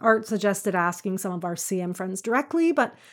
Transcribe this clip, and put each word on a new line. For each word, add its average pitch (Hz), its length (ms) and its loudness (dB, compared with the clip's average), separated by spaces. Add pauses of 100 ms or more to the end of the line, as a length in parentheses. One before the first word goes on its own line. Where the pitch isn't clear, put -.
Art 220 260 4
suggested 202 480 0
asking 180 440 0
some 190 120 -4
of 180 140 -6
our 175 100 -2
C 185 260 -2
M 180 140 -2
friends 185 260 -6
directly, 294 520 2
but 285 240 0 (160)